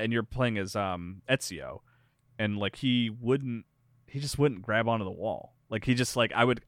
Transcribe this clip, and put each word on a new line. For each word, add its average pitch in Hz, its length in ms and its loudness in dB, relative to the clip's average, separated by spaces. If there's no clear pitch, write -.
and 113 120 0
you're 113 100 2
playing 120 340 0
as, 98 180 -4
um, 92 540 -4
Ezio, 73 500 -4
and, 104 180 0
like, 101 200 -2
he 123 320 2
wouldn't, 120 560 -2
he 139 120 -8
just 143 200 -4
wouldn't 135 220 2
grab 110 260 2
onto 113 180 2
the 92 60 -6
wall. 92 440 -6
Like, 110 160 -4
he 127 100 4
just, 123 200 0
like, 117 180 2
I 120 120 4
would, 123 220 2